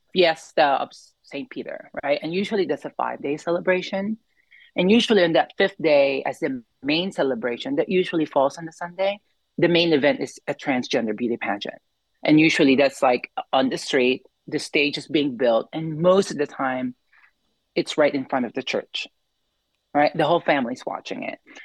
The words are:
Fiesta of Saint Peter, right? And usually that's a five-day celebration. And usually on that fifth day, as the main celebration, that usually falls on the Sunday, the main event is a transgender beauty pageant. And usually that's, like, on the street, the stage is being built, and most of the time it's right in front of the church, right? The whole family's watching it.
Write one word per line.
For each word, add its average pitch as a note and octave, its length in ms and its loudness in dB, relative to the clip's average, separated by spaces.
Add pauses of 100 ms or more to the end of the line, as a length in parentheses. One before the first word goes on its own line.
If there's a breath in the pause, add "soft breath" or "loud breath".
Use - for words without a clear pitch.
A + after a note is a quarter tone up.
(120)
Fiesta E3 520 2
of C3+ 260 0 (320)
Saint C#3 280 -12
Peter, - 380 -12 (140)
right? C#3+ 180 -2
And E3 140 -8
usually G3 320 -2
that's C#3 180 -6
a C#3+ 60 -10
five-day B2 460 -4
celebration. F#3 840 -4 (560 soft breath)
And F#3 160 2
usually A3 320 6
on E3 120 2
that D#3 220 2
fifth G3 240 0
day, C#3 460 4
as C3+ 140 -6
the C3 240 -4 (180)
main E3 300 -2
celebration, B2+ 640 -2
that D#3+ 120 -2
usually F3 380 0
falls C#3 320 0
on E3 60 -12
the D#3+ 80 -14
Sunday, F#3+ 480 -6 (380)
the F3 100 4
main E3+ 240 4
event C3+ 280 2
is - 260 -10
a C#3+ 80 -4
transgender A#2+ 600 -2
beauty A#2 220 -4
pageant. - 440 -8 (440)
And D3+ 160 6
usually D#3 360 4
that's, C#3 260 2
like, B2+ 280 2 (220)
on C3 160 2
the D#3+ 80 -4
street, C3 480 0 (220)
the D3+ 120 -6
stage D3 380 -2
is D3 100 -10
being C#3+ 300 -2
built, A#2+ 360 2
and D#3+ 260 -6
most F#3 320 4
of C#3+ 80 -10
the C#3+ 80 -2
time B2+ 480 -6 (800 soft breath)
it's - 240 -4
right D3 160 4
in C3+ 100 -4
front B2+ 220 -4
of - 80 -10
the C3 80 -6
church, - 440 -6 (840)
right? D3 240 2
The D#3+ 80 0
whole D#3+ 160 2
family's C3 460 -2
watching - 380 -10
it. - 160 -12 (240 loud breath)